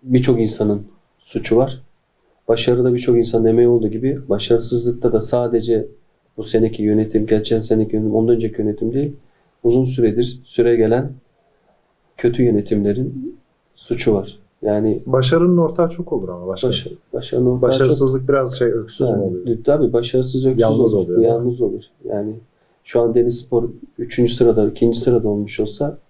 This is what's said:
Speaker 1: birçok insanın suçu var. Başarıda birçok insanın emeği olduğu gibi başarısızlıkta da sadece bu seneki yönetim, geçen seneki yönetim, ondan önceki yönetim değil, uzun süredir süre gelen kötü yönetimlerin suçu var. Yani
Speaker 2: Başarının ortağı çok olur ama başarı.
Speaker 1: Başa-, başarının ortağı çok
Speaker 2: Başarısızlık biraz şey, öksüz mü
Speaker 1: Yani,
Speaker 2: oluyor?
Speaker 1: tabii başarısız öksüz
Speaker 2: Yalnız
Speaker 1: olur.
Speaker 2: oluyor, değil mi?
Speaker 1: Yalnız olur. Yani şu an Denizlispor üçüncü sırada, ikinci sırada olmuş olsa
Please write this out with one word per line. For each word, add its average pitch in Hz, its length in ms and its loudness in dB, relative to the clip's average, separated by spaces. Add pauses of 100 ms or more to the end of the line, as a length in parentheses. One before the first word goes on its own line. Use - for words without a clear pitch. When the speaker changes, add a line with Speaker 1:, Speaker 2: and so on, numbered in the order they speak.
Speaker 1:
birçok 127 360 2
insanın 107 440 0 (360)
suçu - 380 -2
var. 131 240 0 (640)
Başarıda 123 460 2
birçok 123 240 2
insanın 117 280 0
emeği 113 220 4
olduğu 117 200 2
gibi 131 420 -4
başarısızlıkta 117 840 -2
da 110 60 2
sadece 117 680 -2 (500)
bu 110 60 -10
seneki 110 400 -2
yönetim, 107 420 0
geçen 110 340 0
seneki 110 360 0
yönetim, 107 200 -2
ondan 113 200 4
önceki 113 260 -4
yönetim 107 320 -4
değil, 139 200 -4 (500)
uzun 120 200 4
süredir 120 600 0
süre 117 320 2
gelen 117 360 2 (1040)
kötü 120 260 0
yönetimlerin 110 920 -2 (380)
suçu - 380 -2
var. 98 260 -4 (220)
Yani 107 440 -2
Speaker 2:
Başarının 156 520 2
ortağı 165 320 0
çok 170 240 -8
olur 95 160 -6
ama 87 180 -10
başarı. 104 240 -2
Speaker 1:
Başa-, - 180 -6 (240)
başarının 123 320 -2
ortağı 123 140 2
çok 123 100 2
Speaker 2:
Başarısızlık 131 600 2
biraz 135 280 0
şey, 123 100 0
öksüz 117 420 -2
mü 113 60 0
Speaker 1:
Yani, 101 80 -2
Speaker 2:
oluyor? 92 400 -4
Speaker 1:
tabii 143 300 2
başarısız 127 520 0
öksüz 127 160 2
Speaker 2:
Yalnız 110 320 4
Speaker 1:
olur. 95 100 2
Speaker 2:
oluyor, 85 40 -4
değil 87 120 2
mi? 113 140 4
Speaker 1:
Yalnız 123 280 -2
olur. 104 220 -4 (220)
Yani 107 280 -6 (500)
şu - 180 0
an 117 140 0
Denizlispor 120 540 0 (280)
üçüncü 120 360 0
sırada, 110 360 2
ikinci 117 300 0
sırada 117 280 2
olmuş 104 320 -4
olsa 143 380 -4 (120)